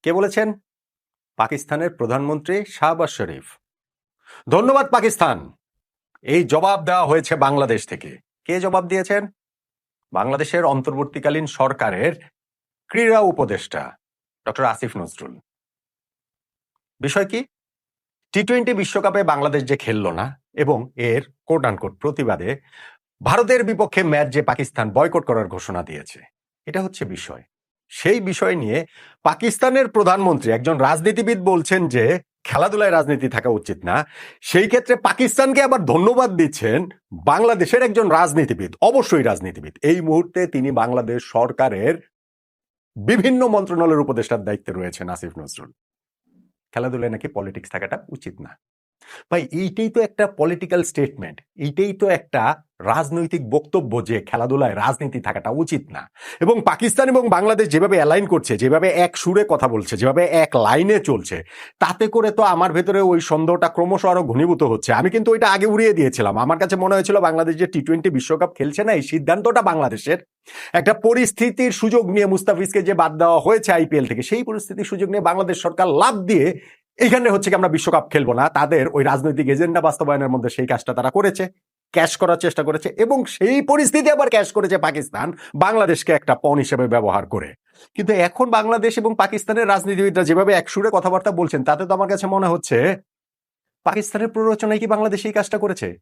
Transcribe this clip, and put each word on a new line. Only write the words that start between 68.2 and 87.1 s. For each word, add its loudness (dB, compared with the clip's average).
খেলছে -4
না, 2
এই 0
সিদ্ধান্তটা 0
বাংলাদেশের। 0
একটা 4
পরিস্থিতির 2
সুযোগ 0
নিয়ে 2
মুস্তাফিজকে 0
যে 0
বাদ 0
দেওয়া 4
হয়েছে 2
আইপিএল 2
থেকে, -4
সেই -2
পরিস্থিতির -8
সুযোগ -4
নিয়ে -2
বাংলাদেশ 0
সরকার 0
লাফ 4
দিয়ে 2
এখানে 4
হচ্ছে 0
কি 2
আমরা 2
বিশ্বকাপ 0
খেলবো 2
না, 2
তাদের 2
ওই 2
রাজনৈতিক 0
এজেন্ডা 2
বাস্তবায়নের 0
মধ্যে -2
সেই -4
কাজটা -4
তারা 0
করেছে, 0
ক্যাশ 0
করার 2
চেষ্টা -2
করেছে -4
এবং 0
সেই 0
পরিস্থিতি 2
আবার 2
ক্যাশ 2
করেছে 0
পাকিস্তান -4
বাংলাদেশকে 2
একটা 2
পণ 0
হিসেবে 0
ব্যবহার 2